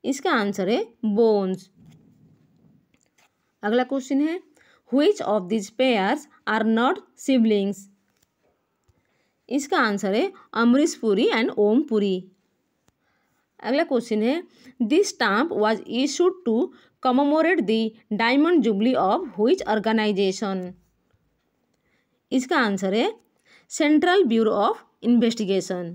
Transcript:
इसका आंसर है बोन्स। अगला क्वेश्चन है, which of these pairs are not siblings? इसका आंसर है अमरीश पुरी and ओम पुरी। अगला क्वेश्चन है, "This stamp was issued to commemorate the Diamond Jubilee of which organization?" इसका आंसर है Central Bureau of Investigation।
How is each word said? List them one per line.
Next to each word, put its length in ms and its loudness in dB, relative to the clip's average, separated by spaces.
इसका 260 -4
आंसर 380 -2
है 140 0
बोन्स। 640 0
अगला 300 0
क्वेश्चन 360 -2
है, 100 -4
which 280 2
of 180 -2
these 200 -2
pairs 440 0
are 100 0
not 380 2
siblings? 560 2
इसका 300 -4
आंसर 360 0
है 180 -2
अमरीश 420 2
पुरी 340 0
and 220 0
ओम 320 2
पुरी। 460 -2
अगला 220 -2
क्वेश्चन 380 -2
है, 220 -2
"This 320 0
stamp 380 0
was 280 0
issued 520 -2
to 200 0
commemorate 540 2
the 300 0
Diamond 500 2
Jubilee 340 2
of 300 0
which 280 2
organization?" 1040 -2
इसका 260 0
आंसर 360 0
है 260 -2
Central 520 2
Bureau 480 2
of 40 -4
Investigation। 880 0